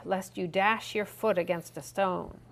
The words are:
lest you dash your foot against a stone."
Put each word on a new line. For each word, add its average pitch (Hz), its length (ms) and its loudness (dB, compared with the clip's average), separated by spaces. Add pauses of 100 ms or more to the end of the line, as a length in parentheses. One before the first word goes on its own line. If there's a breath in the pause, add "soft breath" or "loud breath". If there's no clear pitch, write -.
lest 185 340 -4
you 185 80 0
dash 196 480 2
your 208 100 0
foot 202 340 2
against 170 380 -2
a 151 60 -10
stone." 185 560 -2 (140)